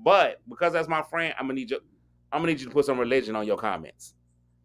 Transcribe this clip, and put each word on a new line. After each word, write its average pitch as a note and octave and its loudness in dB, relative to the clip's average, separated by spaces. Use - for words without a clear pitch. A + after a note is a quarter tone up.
But E3 4
because E3 0
that's D#3+ -2
my D#3 -2
friend, E3 -4
I'ma C3+ -4
need B2+ -8
you, C3+ -4
I'ma D#3 -2
need D#3+ 0
you B2+ -12
to A#2 -14
put C#3+ 4
some C3+ 0
religion A#2 0
on G#2+ -2
your G2+ 0
comments. F2 -6